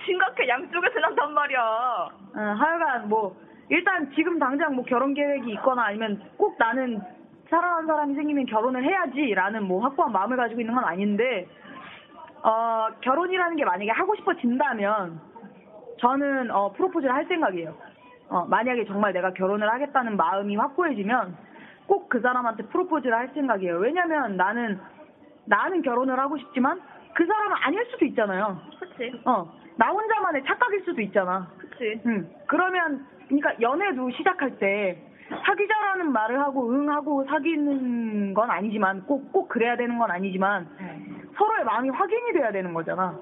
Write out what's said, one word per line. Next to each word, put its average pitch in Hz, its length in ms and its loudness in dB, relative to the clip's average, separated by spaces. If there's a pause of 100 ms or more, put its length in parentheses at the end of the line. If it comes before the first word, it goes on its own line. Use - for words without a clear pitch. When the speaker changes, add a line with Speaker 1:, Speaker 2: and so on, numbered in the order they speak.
Speaker 1:
심각해. 359 440 0
양쪽에서 311 500 0
난단 294 340 2
말이야. 269 280 2
Speaker 2:
어, 220 760 -2
하여간 247 680 0
뭐 208 300 0 (320)
일단 349 460 0
지금 330 220 2
당장 285 380 0
뭐 247 80 -2
결혼 254 300 2
계획이 277 400 -2
있거나 247 320 2
아니면 208 360 -4 (140)
꼭 403 240 2
나는 240 400 0 (500)
사랑하는 330 380 2
사람이 302 260 0
생기면 294 320 0
결혼을 247 380 0
해야지라는 233 800 0
뭐 185 180 0
확고한 277 300 0
마음을 208 260 0
가지고 233 240 -2
있는 226 140 -2
건 254 80 2
아닌데, 202 640 0 (960)
어, 226 440 2 (140)
결혼이라는 349 560 0
게 285 80 2
만약에 196 240 2
하고 370 260 2
싶어진다면 220 1040 0 (800)
저는, 269 520 2
어, 202 220 2
프로포즈를 339 400 0
할 302 120 0
생각이에요. 202 500 0 (540)
어, 185 160 0
만약에 226 400 2
정말 202 280 0
내가 180 200 0
결혼을 196 380 0
하겠다는 254 440 0
마음이 196 420 2
확고해지면 233 760 0 (520)
꼭 - 220 2
그 240 120 2
사람한테 240 460 0
프로포즈를 311 500 0
할 254 120 -2
생각이에요. 202 480 0
왜냐면 285 600 0
나는, 214 420 0 (640)
나는 311 360 2
결혼을 254 380 0
하고 285 180 -2
싶지만 269 420 -2 (360)
그 330 100 4
사람은 403 380 0
아닐 349 240 0
수도 480 180 0
있잖아요. 202 540 0 (200)
Speaker 1:
그치. 254 320 -10 (140)
Speaker 2:
어, 196 260 0 (260)
나 233 120 6
혼자만의 392 540 0
착각일 403 420 0
수도 330 160 -2
있잖아. 190 460 0 (100)
Speaker 1:
그치. 220 480 -8
Speaker 2:
응. 214 240 -2 (160)
그러면, 339 600 0 (200)
그러니까 285 320 2
연애도 254 520 0
시작할 320 480 0
때 196 440 0 (420)
사귀자라는 381 640 0
말을 233 280 0
하고 262 340 0
응 294 160 0
하고 285 360 0
사귀는 262 1080 -2
건 214 160 2
아니지만 190 560 0
꼭, 277 260 -2
꼭 370 160 2
그래야 240 300 0
되는 240 220 -2
건 226 100 2
아니지만 185 580 0 (120)
Speaker 1:
네. 170 260 -12 (320)
Speaker 2:
서로의 427 280 2
마음이 233 240 0
확인이 415 440 0
돼야 254 180 2
되는 185 220 -4
거잖아. 165 480 -2